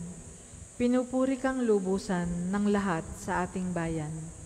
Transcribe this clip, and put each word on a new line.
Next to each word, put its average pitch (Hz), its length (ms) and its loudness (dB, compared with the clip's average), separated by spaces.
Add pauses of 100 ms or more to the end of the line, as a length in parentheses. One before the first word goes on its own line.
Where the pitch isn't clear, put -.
(760)
Pinupuri 254 640 2
kang 262 240 0
lubusan 185 880 2
ng 208 160 2
lahat 196 320 2 (160)
sa 175 300 -2
ating 180 260 -4
bayan. 160 400 -2 (320)